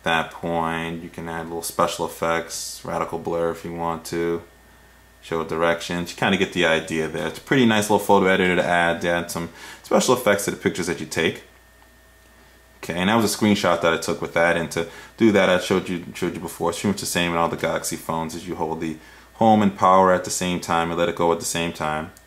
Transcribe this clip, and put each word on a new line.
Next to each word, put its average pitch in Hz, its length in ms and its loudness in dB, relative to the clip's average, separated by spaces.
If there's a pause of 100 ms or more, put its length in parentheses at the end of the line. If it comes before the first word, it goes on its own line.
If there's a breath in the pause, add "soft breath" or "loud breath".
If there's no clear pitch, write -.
that 80 260 0
point. 82 720 -4
You 85 80 -14
can 82 180 -10
add 82 180 -8
little 82 160 -8
special - 440 -2
effects, - 760 -6
radical 82 360 -4
blur 82 320 -2
if 80 140 -10
you 85 100 -10
want 85 320 -6
to. 85 360 -2 (800 soft breath)
Show 82 240 -6
directions. 85 680 -2
You - 60 -14
kinda 98 220 2
get 92 160 0
the 87 100 2
idea 80 440 0
there. 80 180 -6
It's 80 120 -8
a - 40 -16
pretty 135 240 4
nice 107 240 2
little 101 140 4
photo 98 220 6
editor 92 300 4
to - 80 2
add, 85 380 2
to 90 60 0
add 85 220 -2
some 85 200 -6 (320 loud breath)
special - 320 4
effects 101 320 2
to - 40 0
the 92 60 -6
pictures 92 300 -2
that 85 120 -4
you 78 80 -8
take. - 380 -2 (1300 soft breath)
Okay, - 160 -8
and 90 140 0
that 110 60 4
was 110 180 2
a - 60 -6
screenshot 98 420 2
that 85 120 4
I 82 40 2
took 80 240 -4
with 78 140 -8
that, 85 220 4
and 80 160 -4
to 82 160 -4 (280 loud breath)
do 113 140 6
that, 95 180 6
I 90 120 4
showed 92 280 0
you, 87 160 -6 (100)
showed 85 200 -4
you 82 60 -8
before. 85 300 -4
It's - 100 -8
pretty 101 140 0
much - 60 -6
the - 60 -8
same 87 240 0
in 85 80 0
all 85 80 2
the 82 100 -4
Galaxy 82 380 -4
phones, 82 400 -6
as 87 140 -12
you 82 80 -8
hold 80 240 -4
the 80 160 -6 (380 loud breath)
home 110 280 6
and 98 160 2
power 92 340 8
at 90 120 2
the - 80 -6
same 90 260 -2
time 85 320 0
and 85 80 -2
let 85 100 2
it 85 60 -4
go 85 160 2
at 82 80 2
the 82 60 -10
same 85 280 -4
time. 78 380 -6 (160)